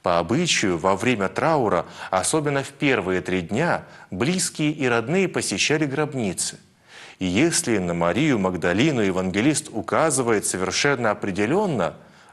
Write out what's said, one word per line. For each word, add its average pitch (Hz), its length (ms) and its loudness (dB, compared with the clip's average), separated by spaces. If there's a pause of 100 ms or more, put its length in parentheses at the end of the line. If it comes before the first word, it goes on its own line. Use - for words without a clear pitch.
По 87 180 2
обычаю, 107 580 0
во 92 200 2
время 104 320 0
траура, 117 560 0 (260)
особенно 139 520 0
в - 60 -10
первые 98 520 0
три 92 220 -2
дня, 110 420 -2 (260)
близкие 151 600 -2
и 156 160 -4
родные 127 420 0
посещали 147 560 -2
гробницы. 131 760 -4 (580)
И 95 80 -4
если 117 520 2
на 87 160 0
Марию 101 440 2
Магдалину 95 600 0
евангелист 95 720 0
указывает 117 760 0
совершенно 107 680 0
определенно, 104 840 0 (380)